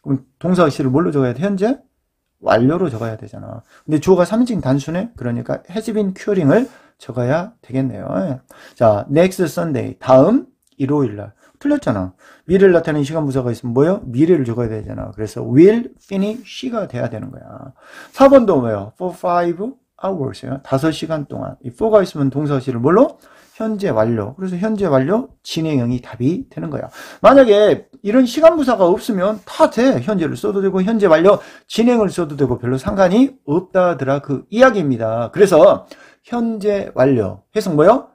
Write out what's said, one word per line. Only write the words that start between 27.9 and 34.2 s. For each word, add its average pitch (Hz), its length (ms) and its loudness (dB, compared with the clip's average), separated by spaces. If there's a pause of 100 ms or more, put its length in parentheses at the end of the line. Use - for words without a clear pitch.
이런 240 240 2
시간 320 300 4
부사가 233 320 0
없으면 190 580 -2
다 - 240 0
돼. 226 320 0
현재를 160 340 -2
써도 202 260 -4
되고, 190 200 -2
현재 208 240 0
완료, 175 320 6 (300)
진행을 226 420 2
써도 151 280 -6
되고, 123 200 0
별로 127 220 -4
상관이 202 560 2 (100)
없다더라. 160 760 0